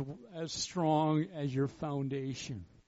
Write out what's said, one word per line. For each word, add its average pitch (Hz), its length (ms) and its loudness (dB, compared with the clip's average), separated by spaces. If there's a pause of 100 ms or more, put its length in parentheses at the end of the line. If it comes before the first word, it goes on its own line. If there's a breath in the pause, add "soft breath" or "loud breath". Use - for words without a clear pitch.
(340)
as 160 180 -4
strong 156 840 4
as 143 180 -2
your 135 140 4
foundation? 135 960 -4 (240)